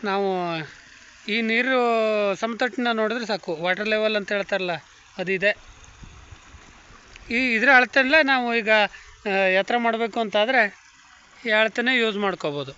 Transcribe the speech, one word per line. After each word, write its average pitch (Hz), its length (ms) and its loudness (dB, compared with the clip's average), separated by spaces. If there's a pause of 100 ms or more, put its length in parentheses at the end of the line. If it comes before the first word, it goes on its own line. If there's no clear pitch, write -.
ನಾವು 190 540 -2 (680)
ಈ 226 140 0
ನೀರು 240 340 0 (600)
ಸಮತಟ್ಟಿನ 233 580 -4
ನೋಡಿದ್ರೆ 220 320 -2
ಸಾಕು, 190 300 -6
ವಾಟರ್ 180 320 -2
ಲೆವೆಲ್ 214 280 0
ಅಂತ 202 160 -4
ಹೇಳ್ತಾರಲ್ಲ, 190 400 -4 (460)
ಅದಿದೆ. 190 400 0 (1800)
ಈ 247 200 0
ಇದ್ರ 226 220 2
ಅಳತೆಯಲ್ಲೇ 262 480 4
ನಾವು 247 320 0
ಈಗ, 220 160 -2
ಆ, - 580 -2
ಎತ್ತರ 190 480 2
ಮಾಡಬೇಕು 233 420 -2
ಅಂತಾದರೆ 214 560 0 (680)
ಈ 233 40 -6
ಅಳತೆನೇ 220 480 2
ಯೂಸ್ 220 200 0
ಮಾಡ್ಕೋಬೋದು. 151 600 -4